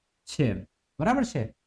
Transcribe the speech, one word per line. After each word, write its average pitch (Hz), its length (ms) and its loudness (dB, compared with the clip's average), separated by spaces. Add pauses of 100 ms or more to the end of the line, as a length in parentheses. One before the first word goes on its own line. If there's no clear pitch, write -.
(260)
છે. 98 400 0 (320)
બરાબર 240 260 2
છે? - 300 -4 (120)